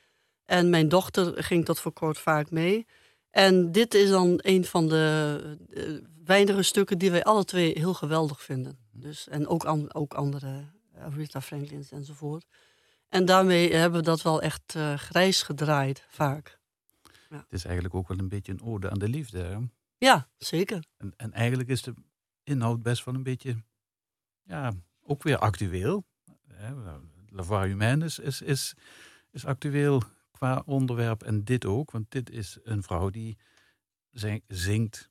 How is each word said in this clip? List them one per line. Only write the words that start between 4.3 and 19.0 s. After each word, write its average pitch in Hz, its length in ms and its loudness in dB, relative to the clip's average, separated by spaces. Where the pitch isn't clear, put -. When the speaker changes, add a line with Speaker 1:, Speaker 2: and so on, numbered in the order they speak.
Speaker 1:
een 190 280 4
van 165 220 2
de, 156 680 0
eh, - 140 -10
weinige 196 360 6
stukken 196 360 2
die 185 140 4
wij 175 120 2
alle 208 220 4
twee 175 340 0
heel 180 140 0
geweldig 156 480 -2
vinden. 135 360 -8
Speaker 2:
Mhm. 117 100 -20
Speaker 1:
Dus, 151 260 -16
en 147 200 -4
ook 165 180 -2
an-, 151 280 -2
ook 151 200 -6
andere, 139 520 -6
eh, 165 140 -20
Aretha 147 360 -10
Franklin's 143 500 -12
enzovoort. 147 540 -12
En 185 160 2
daarmee 180 480 6
hebben 170 260 4
we 160 60 0
dat 165 160 2
wel 160 200 2
echt, - 340 -6
eh, 151 220 -4
grijs 185 460 2
gedraaid, 143 680 -2
vaak. 147 500 -4
Ja. 151 80 -14
Speaker 2:
Het - 160 -18
is 92 120 -6
eigenlijk 87 300 -6
ook 92 120 -4
wel 92 120 -6
een 95 100 -4
beetje 98 220 -8
een 95 100 -10
ode 107 280 -6
aan 98 100 -4
de 101 100 -2